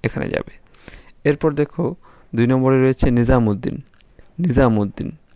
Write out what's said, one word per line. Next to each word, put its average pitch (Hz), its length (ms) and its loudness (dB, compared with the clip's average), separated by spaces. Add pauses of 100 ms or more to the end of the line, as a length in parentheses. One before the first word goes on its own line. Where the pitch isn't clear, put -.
এখানে - 280 -4
যাবে। - 220 -6 (720)
এরপর 147 280 0
দেখো 147 420 -4 (400)
দুই 117 120 2
নম্বরে 131 360 2
রয়েছে 131 280 2
নিজামুদ্দিন। 120 720 0 (580)
নিজামুদ্দিন, 123 800 0 (200)